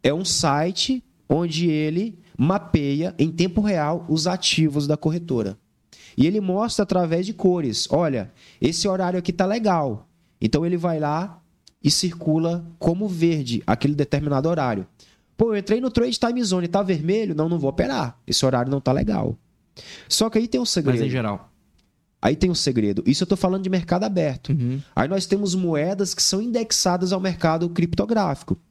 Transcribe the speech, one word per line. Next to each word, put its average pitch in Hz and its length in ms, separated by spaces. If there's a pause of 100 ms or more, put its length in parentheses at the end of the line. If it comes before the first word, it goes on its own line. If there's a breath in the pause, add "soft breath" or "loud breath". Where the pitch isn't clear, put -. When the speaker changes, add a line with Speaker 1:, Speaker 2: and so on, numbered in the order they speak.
Speaker 1:
É 135 100
um 175 120
site 170 760 (260)
onde 170 400
ele 156 500 (180 loud breath)
mapeia 156 800
em 160 140
tempo 175 300
real 170 480
os 156 180
ativos 156 600
da 151 100
corretora. 156 600 (600 loud breath)
E 143 100
ele 208 140
mostra 196 420
através 180 420
de 214 80
cores. 165 560
"Olha, 135 420 (280 soft breath)
esse 160 280
horário 185 320
aqui 180 120
tá 185 140
legal." 180 600 (340)
Então 143 240
ele 175 120
vai 165 220
lá 151 400 (440)
e 147 60
circula 165 760 (140)
como 180 280
verde 160 580
aquele 143 300
determinado 143 540
horário. 123 380 (500 soft breath)
"Pô, 226 160
eu 202 40
entrei 202 220
no 254 120
Trade 240 280
Time 240 240
Zone, 180 240
tá 190 160
vermelho? 185 520
Não, 156 120
não 170 120
vou 135 100
operar. 170 580
Esse 123 180
horário 127 260
não 139 100
tá 131 100
legal." - 460 (720 loud breath)
Só 220 200
que 220 80
aí 233 120
tem 254 100
um 240 60
segredo. 135 340
Speaker 2:
Mas 110 80
em - 20
geral. 110 380 (720)
Speaker 1:
Aí 156 140
tem 180 160
um 160 40
segredo. 107 520
Isso 139 160
eu 175 40
tô 196 80
falando 190 280
de 190 60
mercado 180 340
aberto. 160 480
Speaker 2:
Uhum. 131 280 (160)
Speaker 1:
Aí 127 120
nós 190 180
temos 196 300
moedas 180 580
que - 80
são - 200
indexadas 202 720
ao 190 80
mercado 165 480
criptográfico 175 880 (120)